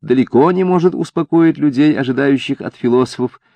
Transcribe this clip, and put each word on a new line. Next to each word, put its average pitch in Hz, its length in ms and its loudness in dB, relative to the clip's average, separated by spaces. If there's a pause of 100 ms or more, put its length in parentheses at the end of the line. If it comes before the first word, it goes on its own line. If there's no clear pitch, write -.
далеко 131 520 2
не 185 100 -2
может 175 320 0
успокоить 165 640 0
людей, 147 400 2
ожидающих 135 600 -2
от - 160 -10
философов 123 640 -2 (160)